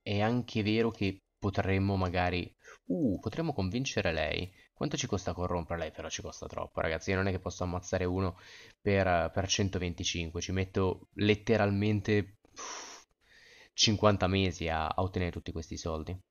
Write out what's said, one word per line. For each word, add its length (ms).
è 200
anche 420
vero 280
che 300
potremmo 560
magari... 560
Uh, 340
potremmo 340
convincere 580
lei. 400
Quanto 240
ci 80
costa 280
corrompere 460
lei? 120
Però 180
ci 140
costa 240
troppo, 340
ragazzi. 300
Io 40
non 120
è 40
che 80
posso 240
ammazzare 420
uno 320
per, 500
per 160
centoventicinque. 920
Ci 100
metto 640
letteralmente, 1300
uff, 540
cinquanta 540
mesi 400
a, 200
a 140
ottenere 300
tutti 200
questi 260
soldi. 420